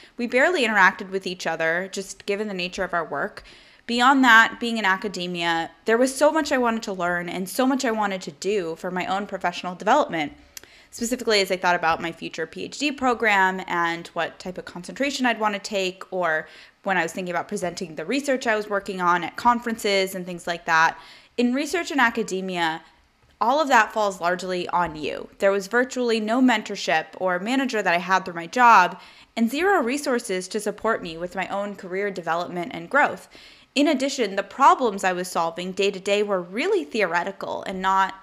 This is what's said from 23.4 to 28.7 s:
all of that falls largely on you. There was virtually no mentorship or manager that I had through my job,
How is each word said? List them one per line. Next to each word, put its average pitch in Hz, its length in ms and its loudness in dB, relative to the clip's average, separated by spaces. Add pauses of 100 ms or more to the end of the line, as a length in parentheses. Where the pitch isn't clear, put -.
all 254 180 2
of 311 100 2
that 220 220 6
falls 202 300 0
largely 180 480 -2
on 170 260 0
you. 80 320 -6 (120)
There 196 120 4
was 196 160 -2
virtually 240 540 0
no 220 180 0
mentorship 208 680 2 (100)
or 180 220 0
manager 233 420 -2
that 185 120 2
I 170 40 2
had 185 260 2
through 180 120 -10
my 170 120 -8
job, 196 540 6 (340)